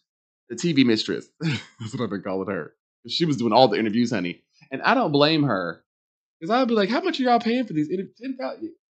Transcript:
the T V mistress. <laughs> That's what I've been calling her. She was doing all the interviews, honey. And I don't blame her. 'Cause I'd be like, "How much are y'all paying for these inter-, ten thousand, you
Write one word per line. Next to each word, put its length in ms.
the 80
T 160
V 100
mistress. 520
<laughs> 60
That's 520
what 100
I've 80
been 120
calling 300
her. 220
She 180
was 120
doing 160
all 160
the 100
interviews, 320
honey. 320
And 100
I 120
don't 180
blame 320
her. 380
'Cause 60
I'd 180
be 60
like, 160
"How 100
much 180
are 40
y'all 180
paying 240
for 80
these 160
inter-, 300
ten 180
thousand, 280
you 100